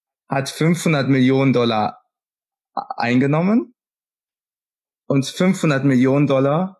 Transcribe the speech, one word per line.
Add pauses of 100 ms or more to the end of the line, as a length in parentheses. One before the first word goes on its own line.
(300)
hat
fünfhundert
Millionen
Dollar (720)
eingenommen (1300)
und
fünfhundert
Millionen
Dollar